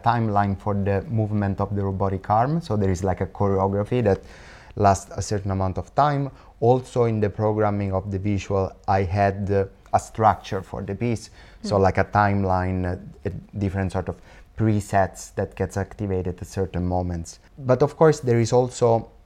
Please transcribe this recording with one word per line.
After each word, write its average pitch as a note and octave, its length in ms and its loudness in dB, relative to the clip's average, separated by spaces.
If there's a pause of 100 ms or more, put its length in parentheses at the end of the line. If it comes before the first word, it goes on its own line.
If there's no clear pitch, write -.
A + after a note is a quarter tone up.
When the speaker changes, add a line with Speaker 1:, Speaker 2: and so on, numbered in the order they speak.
Speaker 1:
timeline G2+ 560 2
for G#2 140 -4
the G2 300 0
movement G#2 580 -2
of G2+ 120 -4
the G2+ 80 -2
robotic G2 480 -2
arm. B2+ 300 2
So A2 160 -4
there G2 160 2
is, F2 100 -2
like, F#2 200 0
a F#2+ 60 -4
choreography G2+ 760 0
that F#2+ 160 4 (560)
lasts G2+ 400 2
a G2+ 60 -6
certain G2 300 -4
amount F#2+ 260 -2
of - 180 -8
time. C#3 340 2 (300)
Also B2 460 2
in A2 160 0
the G#2 80 2
programming G#2 640 0
of F#2+ 180 -2
the F#2+ 80 -2
visual, G2 540 -2 (160)
I G2 140 2
had, G2 460 0
uh, G2 160 2 (280)
a A2+ 60 4
structure G#2 640 0
for - 200 -10
the G2 120 -6
piece. A#2 360 -4 (320)
So G#2 160 0
Speaker 2:
Mm. G2 40 4
Speaker 1:
like F#2 160 4
a F#2+ 60 4
timeline, F#2 840 2
uh, F2+ 120 -2 (260)
a G2 60 -4 (280)
different F#2+ 360 -2
sort F2+ 160 -4
of E2+ 80 -6 (400)
presets G#2 800 0
that G2 200 -6
gets F#2+ 220 -4
activated F#2+ 640 -4
at - 60 -12
certain F2+ 380 -4
moments. F2+ 540 -4 (180)
But B2+ 240 2
of C#3+ 140 0
course D#3 240 4
there A#2 220 2
is A2+ 100 0
also A#2+ 580 2 (160)